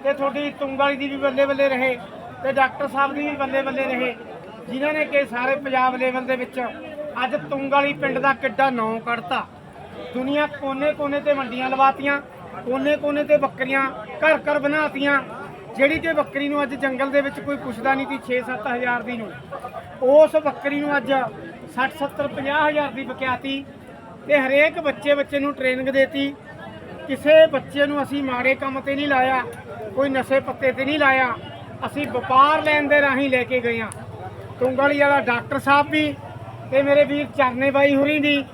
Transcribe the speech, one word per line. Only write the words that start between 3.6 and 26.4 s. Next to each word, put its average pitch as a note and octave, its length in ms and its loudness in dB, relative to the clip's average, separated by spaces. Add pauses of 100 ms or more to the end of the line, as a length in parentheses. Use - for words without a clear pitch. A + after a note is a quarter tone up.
ਬੱਲੇ C4 220 -2
ਰਹੇ, B3 320 -2 (520)
ਜਿਨ੍ਹਾਂ C#4+ 260 -2
ਨੇ D4+ 120 0
ਕਿ C#4+ 200 2
ਸਾਰੇ B3 320 -2
ਪੰਜਾਬ C4 380 0
ਲੈਵਲ B3+ 300 -2
ਦੇ B3+ 100 0
ਵਿੱਚ B3 240 -8 (640)
ਅੱਜ B3+ 120 -2 (140)
ਤੁੰਗ C#4 220 -2
ਵਾਲੀ C#4+ 220 4
ਪਿੰਡ C4+ 260 -2
ਦਾ C4+ 160 2
ਕਿੱਡਾ C4+ 340 0
ਨਾਂ A3+ 300 -2
ਕੱਢਤਾ। A#3 460 -4 (680)
ਦੁਨੀਆ C#4+ 360 0
ਕੋਨੇ C#4+ 440 -2
ਕੋਨੇ C#4+ 260 -2
ਤੇ C#4+ 140 2
ਮੰਡੀਆਂ B3+ 360 -4
ਲਵਾਤੀਆਂ, C4+ 500 2 (380)
ਕੋਨੇ C4+ 400 0
ਕੋਨੇ D4 260 -2
ਤੇ D4 140 4
ਬੱਕਰੀਆਂ C4+ 440 0 (380)
ਘਰ D4+ 200 4
ਘਰ D4 200 0
ਬਣਾਤੀਆਂ। C#4+ 600 0 (540)
ਜਿਹੜੀ C#4+ 240 2
ਕਿ E4 140 -2
ਬੱਕਰੀ C#4+ 360 -2
ਨੂੰ C#4+ 140 0
ਅੱਜ C4 120 -6
ਜੰਗਲ C4+ 360 -2
ਦੇ C#4 100 4
ਵਿੱਚ C#4 180 -4
ਕੋਈ C#4+ 180 -4
ਪੁੱਛਦਾ C4 360 -2
ਨਹੀਂ C4+ 140 -2
ਸੀ C#4 100 -6 (100)
ਛੇ B3+ 140 0
ਸੱਤ A#3+ 260 -6
ਹਜ਼ਾਰ A#3+ 360 -2
ਦੀ A#3+ 140 -6
ਨੂੰ, G#3 140 -10 (680)
ਉਸ D4 340 8
ਬੱਕਰੀ C#4+ 440 0
ਨੂੰ C#4+ 180 0
ਅੱਜ C4+ 140 0 (640)
ਸੱਠ, C4 180 0
ਸੱਤਰ, C#4 340 -4
ਪੰਜਾਹ C#4+ 400 0
ਹਜ਼ਾਰ D4 240 0
ਦੀ B3+ 120 -8
ਵਿਕਿਆਤੀ। C4 600 -4 (640)
ਤੇ C#4+ 120 6
ਹਰੇਕ C#4+ 400 4
ਬੱਚੇ C#4+ 360 0
ਬੱਚੇ C#4+ 240 -2
ਨੂੰ C#4+ 140 0
ਟ੍ਰੇਨਿੰਗ C4 360 -2
ਦੇਤੀ। C#4 440 2 (760)